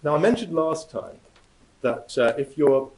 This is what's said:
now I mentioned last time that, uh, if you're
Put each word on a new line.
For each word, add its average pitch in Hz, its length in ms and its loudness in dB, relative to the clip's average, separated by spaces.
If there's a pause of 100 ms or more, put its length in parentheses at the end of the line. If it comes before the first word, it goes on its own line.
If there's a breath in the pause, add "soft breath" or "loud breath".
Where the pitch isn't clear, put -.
now 147 100 0
I 151 40 2
mentioned 196 360 0
last 160 340 -2
time - 300 -12 (640)
that, - 360 -4
uh, 117 220 2
if 139 180 -8
you're 135 420 4